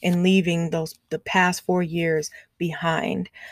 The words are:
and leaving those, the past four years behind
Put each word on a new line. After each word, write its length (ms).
and 220
leaving 460
those, 260
the 100
past 460
four 180
years 480
behind 720